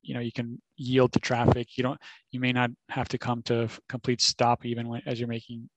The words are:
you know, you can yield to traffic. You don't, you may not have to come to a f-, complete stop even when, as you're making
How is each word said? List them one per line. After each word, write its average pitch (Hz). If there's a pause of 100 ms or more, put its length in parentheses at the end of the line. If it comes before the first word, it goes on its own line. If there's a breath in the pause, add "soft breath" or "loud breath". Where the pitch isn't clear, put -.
you 139
know, 123
you 120
can 120 (160)
yield 127
to -
traffic. 120
You 127
don't, 127 (320 loud breath)
you 123
may 127
not 123 (200)
have 131
to 127
come 120
to 117
a -
f-, - (100)
complete 123
stop -
even 117
when, 117
as 120
you're 120
making 117